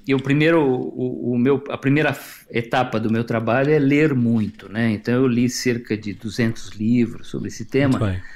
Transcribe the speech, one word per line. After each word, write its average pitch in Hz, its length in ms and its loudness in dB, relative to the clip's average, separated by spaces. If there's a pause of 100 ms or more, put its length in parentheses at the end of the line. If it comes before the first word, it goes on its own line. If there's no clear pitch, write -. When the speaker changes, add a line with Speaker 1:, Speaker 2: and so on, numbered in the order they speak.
Speaker 1:
eu 135 120 2
primeiro, 151 440 4
o, 127 720 -2
o 123 40 0
meu, 131 320 2
a 123 80 -6
primeira 139 320 2
f-, - 420 -10
etapa 123 480 -2
do 110 120 0
meu 113 120 0
trabalho 117 480 0
é 156 80 4
ler 143 340 4
muito, 113 580 0
né? 113 200 0
Então 107 240 -2
eu 131 120 4
li 120 220 2
cerca 117 480 -2
de 104 160 -8
duzentos 113 560 -4
livros 113 580 0
sobre 71 200 -8
esse - 180 -10
tema. 135 340 2
Speaker 2:
Muito 101 120 0
bem. 92 100 -4 (140)